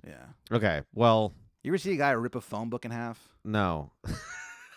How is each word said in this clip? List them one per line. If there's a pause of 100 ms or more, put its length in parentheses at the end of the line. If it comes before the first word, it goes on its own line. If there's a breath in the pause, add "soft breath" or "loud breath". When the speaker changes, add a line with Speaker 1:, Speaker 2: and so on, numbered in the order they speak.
Speaker 1:
Yeah. (260)
Speaker 2:
Okay, (100)
well. (280)
Speaker 1:
You
ever
see
a
guy
rip
a
phone
book
in
half? (240)
Speaker 2:
No.
<laughs> (320)